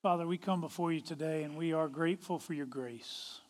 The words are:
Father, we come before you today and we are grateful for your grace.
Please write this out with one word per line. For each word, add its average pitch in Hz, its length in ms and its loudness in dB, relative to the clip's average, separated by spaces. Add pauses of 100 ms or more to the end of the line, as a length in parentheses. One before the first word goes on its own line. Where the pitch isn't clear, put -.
Father, 175 240 6
we 175 120 2
come 185 240 2
before 170 280 0
you 160 120 2
today 156 400 -2
and 151 160 -6
we 165 160 2
are 160 120 4
grateful 165 520 0
for 165 160 -6
your 143 100 -2
grace. 123 840 -8